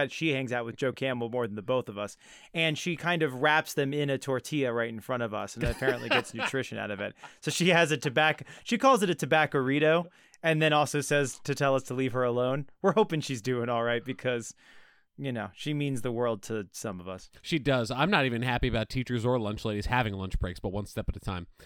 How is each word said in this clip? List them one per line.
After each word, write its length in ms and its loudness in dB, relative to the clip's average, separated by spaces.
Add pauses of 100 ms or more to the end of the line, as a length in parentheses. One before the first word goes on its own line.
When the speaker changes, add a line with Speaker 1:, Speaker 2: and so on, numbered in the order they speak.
Speaker 1:
fact, 120 0
she 200 -2
hangs 180 -2
out 140 -2
with 100 -8
Joe 160 0
Campbell 380 -2
more 180 -2
than 80 -8
the 60 -6
both 280 -2
of 80 -10
us. 200 -6 (360)
And 240 0
she 180 -4
kind 280 -2
of 180 -2
wraps 320 4
them 200 0
in 160 0
a 80 0
tortilla 560 -2
right 160 0
in 100 -10
front 240 -4
of 100 -4
us 220 -6
and 100 -4
apparently 440 0
gets 240 0
Speaker 2:
<laughs> 20 -14
Speaker 1:
nutrition 420 -4
out 140 -6
of 100 -6
it. 120 -6 (280)
So 100 -2
she 180 2
has 220 6
a 60 2
tobacco, 480 0 (180)
she 140 -2
calls 260 6
it 60 2
a 60 2
tobacco-rito, 920 4 (360)
and 180 4
then 120 6
also 280 4
says 420 0
to 120 -2
tell 200 4
us 80 0
to 100 -8
leave 200 0
her 100 0
alone. 440 0 (140)
We're 120 4
hoping 280 4
she's 200 -6
doing 280 0
all 140 0
right 220 0
because, 480 -4 (640)
you 140 -6
know, 240 -6
she 180 -4
means 300 -2
the 80 -2
world 320 -2
to 280 -4
some 280 -8
of 80 -12
us. 220 -12 (120)
Speaker 2:
She 160 -2
does. 320 0
I'm 220 0
not 140 4
even 180 0
happy 240 2
about 220 0
teachers 360 -2
or 140 4
lunch 260 -4
ladies 220 -2
having 260 2
lunch 260 -4
breaks, 200 -4
but 120 -4
one 140 -4
step 240 -4
at 60 -6
a 40 -12
time. 280 -6 (180)